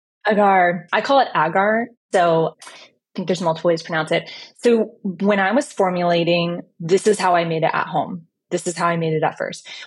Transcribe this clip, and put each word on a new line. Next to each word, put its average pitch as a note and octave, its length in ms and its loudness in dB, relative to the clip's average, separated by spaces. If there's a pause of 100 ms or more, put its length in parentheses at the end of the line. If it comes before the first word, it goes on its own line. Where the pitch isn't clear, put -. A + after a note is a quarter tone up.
(280)
Agar. F#3+ 640 2
I G#3+ 100 0
call C#4 180 2
it B3 160 4
agar. G3 540 0 (240)
So E3 420 2 (100)
I - 60 -20 (440)
think F3 120 -6
there's F3 140 -2
multiple D#3+ 260 -2
ways E3 140 2
to - 40 -16
pronounce E3 260 -4
it. E3 200 -4 (260)
So A3+ 460 2
when G3 360 0
I F#3+ 120 0
was C#4 200 0
formulating, F3 880 0 (180)
this F3 260 0
is G#3 140 2
how F#3 160 2
I E3+ 80 2
made E3 200 -2
it - 100 2
at D#3 140 -2
home. E3 400 -6 (240)
This F3 160 -4
is E3+ 100 -6
how F3 80 -2
I E3+ 100 0
made E3 180 -2
it D#3 100 -2
at - 160 -2
first. - 280 -10 (200)